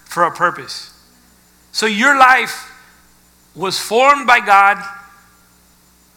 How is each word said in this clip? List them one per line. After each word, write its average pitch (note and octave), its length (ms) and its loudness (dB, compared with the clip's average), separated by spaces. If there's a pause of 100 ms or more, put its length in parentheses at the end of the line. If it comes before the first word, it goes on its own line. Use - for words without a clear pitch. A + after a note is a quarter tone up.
for F3 220 -2
a D#3+ 60 -4
purpose." D3+ 580 -6 (840)
So - 140 -4
your A3+ 320 2
life B3+ 520 2 (840)
was F3+ 240 -6
formed C4+ 480 -2
by A#3+ 140 2
God G3 420 2 (1300)